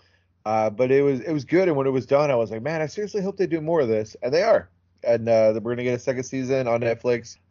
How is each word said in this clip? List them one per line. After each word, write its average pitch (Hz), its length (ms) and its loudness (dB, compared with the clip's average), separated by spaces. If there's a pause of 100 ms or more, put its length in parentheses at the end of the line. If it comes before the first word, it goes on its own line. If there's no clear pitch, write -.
(460)
Uh, 110 240 0
but 127 220 -2
it 139 100 6
was, 139 200 0
it 170 100 -6
was 147 120 -4
good, 180 240 2
and 156 80 2
when 135 120 0
it 135 40 2
was 131 140 -2
done, 143 240 2
I 131 60 2
was 110 160 0
like, 110 100 -8
"Man, 156 180 -4
I 156 60 -2
seriously 208 380 -6
hope 196 120 -6
they 180 120 0
do 160 140 -4
more 156 200 0
of 120 60 2
this," 110 340 -2
and 127 100 -4
they 170 120 2
are. 208 260 2 (340)
And, 117 240 0
uh, 110 340 4
we're 117 120 -4
gonna 120 100 -6
get 123 120 0
a 120 40 -6
second 131 240 -4
season 131 440 -4
on 117 140 0
Netflix. 117 560 -2 (140)